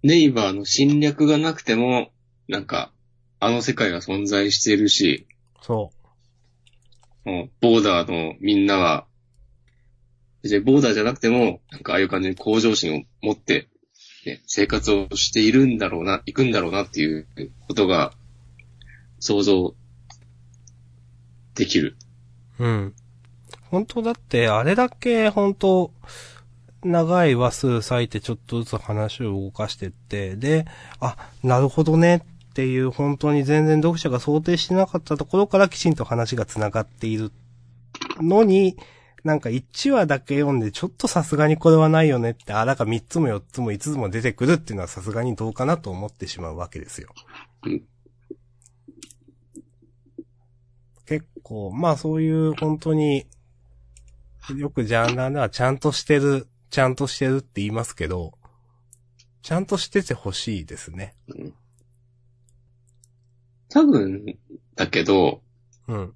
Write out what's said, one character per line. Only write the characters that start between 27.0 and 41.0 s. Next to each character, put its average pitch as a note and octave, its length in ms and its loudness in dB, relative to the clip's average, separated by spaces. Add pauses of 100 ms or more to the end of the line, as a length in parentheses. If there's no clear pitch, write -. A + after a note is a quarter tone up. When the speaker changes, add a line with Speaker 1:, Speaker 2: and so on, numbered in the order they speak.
Speaker 2:
い C#3 100 4
話 A#2+ 160 2
数 - 160 -2 (260)
割 A#2+ 120 0
い - 40 -12
て G#2+ 100 -6
ち - 120 -8
ょ - 20 -4
っ A2 120 -8
と A#2 160 -4
ず A2+ 100 -8
つ A2+ 60 -6
話 G#2+ 440 -6
を G2+ 200 -4
動 G2 100 -10
か G#2+ 180 -6
し - 80 -12
て G2 100 -10
っ - 40 -8
て、 G2 440 -10
で、 D3+ 300 0 (340)
あ、 B2+ 160 -6 (260)
な B2+ 180 2
る C#3 100 2
ほ D#3+ 140 0
ど D#3 120 2
ね F3 220 6
っ - 360 -12
て C3+ 120 -2
い B2+ 140 -2
う、 C3 120 0
本 C#3+ 260 -2
当 D3 160 0
に D3 100 2
全 D3+ 220 4
然 D#3 120 4
読 E3 200 2
者 D#3+ 120 -4
が B2+ 100 -2
想 D3+ 220 0
定 E3+ 160 0
し - 100 -4
て F3+ 80 0
な F#3+ 100 4
か F3 140 -6
っ - 20 -8
た D3+ 160 -4
と D3 80 -6
こ - 120 -2
ろ G3+ 100 4
か G3 100 2
ら G3 120 4
き - 80 -14
ち F3 120 0
ん D#3 60 2
と A#2+ 80 -6
話 A#2 320 -4
が A#2+ 100 -4
繋 G#2+ 240 -4
が A2 120 -4
っ G#2 40 -6
て - 220 -10
い A2 100 -4
る A2 140 -6 (880)
の F#3 240 4
に、 F#3+ 340 4 (460)
な D#3 120 0
ん D3 40 -2
か A#2+ 100 -6
一 C3 420 -4
話 A3+ 140 4
だ C#3+ 140 0
け C#3 200 -4
読 C#3+ 160 2
ん B2 40 2
で、 G#2+ 120 -2
ち - 120 -8
ょ F#3 40 -6
っ - 40 -6
と - 160 -6